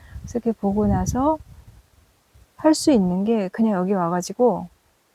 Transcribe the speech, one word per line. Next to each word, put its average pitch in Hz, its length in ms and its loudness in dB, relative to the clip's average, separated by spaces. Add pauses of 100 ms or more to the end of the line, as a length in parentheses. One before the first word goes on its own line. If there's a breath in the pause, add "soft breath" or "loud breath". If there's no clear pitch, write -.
(200 loud breath)
그래서 - 180 -8
이렇게 226 140 -4
보고 208 340 -2
나서 247 520 0 (1200)
할 311 180 4
수 - 160 0
있는 190 340 2
게 214 240 0
그냥 220 260 0
여기 180 180 0
와가지고 180 760 0 (460)